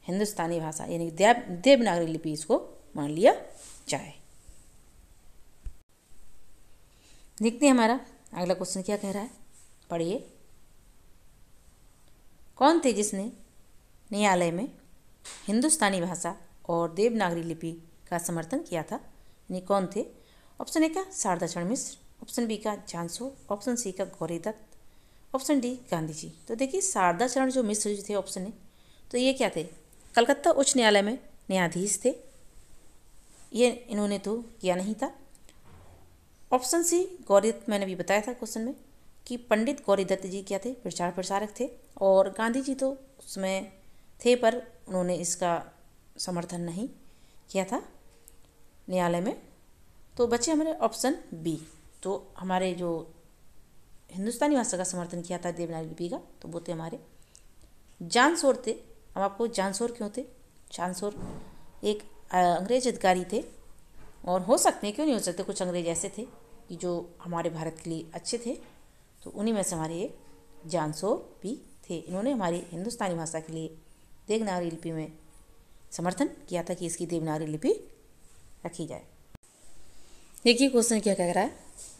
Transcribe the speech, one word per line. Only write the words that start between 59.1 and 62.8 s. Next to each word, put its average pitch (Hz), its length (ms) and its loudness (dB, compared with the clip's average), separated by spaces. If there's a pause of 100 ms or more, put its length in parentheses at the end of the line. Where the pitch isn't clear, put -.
हम 185 60 -2
आपको 196 260 0
जान 196 260 -2
सोर 233 180 -2
क्यों 208 260 -8
थे? 247 40 -4 (520)
जान 180 200 -4
सोर 208 220 -4 (680)
एक, 208 200 0 (280)
अ, 180 60 2
अंग्रेज 185 500 4